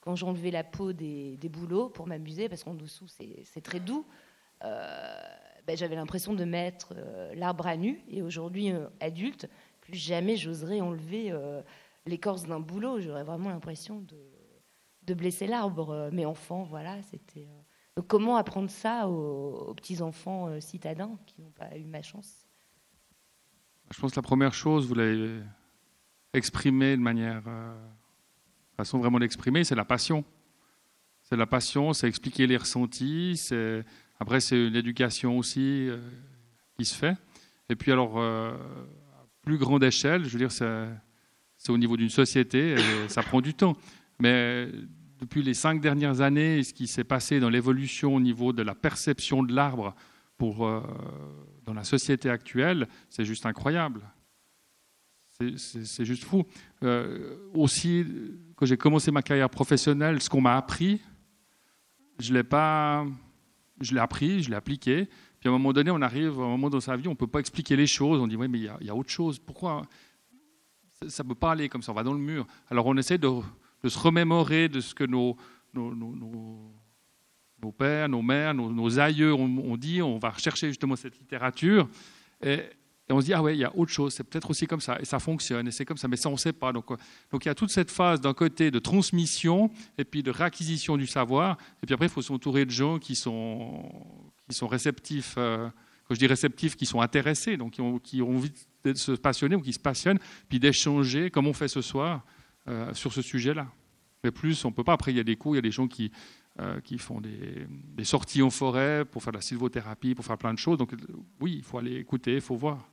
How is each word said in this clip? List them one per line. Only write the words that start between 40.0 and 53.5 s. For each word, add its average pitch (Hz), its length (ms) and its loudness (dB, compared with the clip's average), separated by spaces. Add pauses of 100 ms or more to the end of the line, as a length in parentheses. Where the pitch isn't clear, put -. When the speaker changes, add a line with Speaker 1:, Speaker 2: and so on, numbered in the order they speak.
Speaker 2:
je 135 80 -6
veux 120 80 -4
dire, 127 140 0
c'est, 113 360 -4 (720)
c'est - 140 -2
au 120 60 4
niveau 117 180 4
d'une 113 140 2
société, 135 640 4
et 107 340 2
ça - 160 -2
prend 127 160 4
du 143 120 -2
temps. 175 240 4 (440)
Mais 123 480 4 (500)
depuis 135 240 -4
les 131 120 0
cinq 156 260 2
dernières 143 400 2
années, 147 420 4
ce - 100 -4
qui 127 140 -6
s'est - 160 -2
passé 135 380 2
dans 120 100 4
l'évolution 131 640 2
au 131 60 4
niveau 123 320 2
de 117 100 0
la 104 140 -2
perception - 640 0
de 120 100 0
l'arbre 127 440 0 (420)
pour, 113 260 0
euh, 110 160 0 (840)
dans 110 100 -6
la 110 80 -8
société 131 480 0
actuelle, 127 560 0 (220)
c'est - 160 -4
juste 110 220 -6
incroyable. 139 560 -2 (1400)